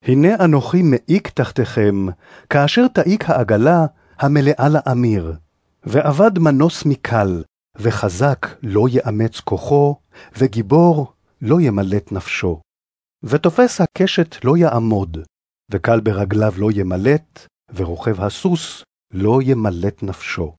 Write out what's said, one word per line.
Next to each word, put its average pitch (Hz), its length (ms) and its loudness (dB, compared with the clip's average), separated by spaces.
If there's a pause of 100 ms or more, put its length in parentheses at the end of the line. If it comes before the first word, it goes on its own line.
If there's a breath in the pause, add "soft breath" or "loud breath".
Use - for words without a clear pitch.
הנה 170 380 2
אנוכי 160 380 2
מעיק 156 460 0
תחתיכם, 104 760 -2 (440 loud breath)
כאשר 147 380 2
תעיק 185 420 -2
העגלה 127 560 2 (320 soft breath)
המלאה 143 500 2
לאמיר. 120 640 0 (520)
ואבד 147 540 2
מנוס 156 480 2
מקל, 104 560 -2 (340)
וחזק 101 720 -2 (160)
לא 104 280 0
יאמץ 113 500 -2
כוחו, 143 560 0 (420 loud breath)
וגיבור 135 760 2 (300)
לא 147 180 2
ימלט 101 520 0
נפשו. 90 480 -6 (640)
ותופס 165 580 0
הקשת - 640 -2
לא 151 120 4
יעמוד, 113 600 0 (520)
וקל 110 300 0
ברגליו 104 560 -2
לא 101 180 0
ימלט, 101 720 -2 (280)
ורוכב 90 460 -6
הסוס 160 600 -4 (300)
לא 104 300 2
ימלט 104 600 -2
נפשו. 87 560 -8